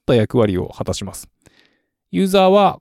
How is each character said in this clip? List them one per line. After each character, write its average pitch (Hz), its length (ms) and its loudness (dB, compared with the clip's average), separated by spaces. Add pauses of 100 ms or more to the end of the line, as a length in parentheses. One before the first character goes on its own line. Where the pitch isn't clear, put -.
た 131 100 0
役 110 220 0
割 104 200 0
を 90 120 -4
果 - 160 -12
た 92 80 -6
し 101 120 -10
ま 90 80 -14
す。 - 160 -20 (840)
ユ 185 140 -2
ー - 20 -2
ザ 190 220 2
ー - 20 4
は 196 300 2